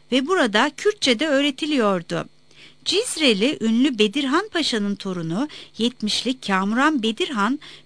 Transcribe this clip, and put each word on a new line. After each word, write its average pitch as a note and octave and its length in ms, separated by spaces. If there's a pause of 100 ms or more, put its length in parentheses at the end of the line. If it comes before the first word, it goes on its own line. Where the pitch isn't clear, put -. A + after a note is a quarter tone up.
(120)
ve C4 140
burada C#4+ 500
Kürtçe C4+ 420
de D#4+ 100
öğretiliyordu. C4 960 (600)
Cizreli D4 760
ünlü A3+ 380
Bedirhan C#4+ 500
Paşa'nın G#3 460
torunu F#3 540 (300)
yetmişlik A#3+ 680
Kamuran A3 560
Bedirhan A#3 580 (260)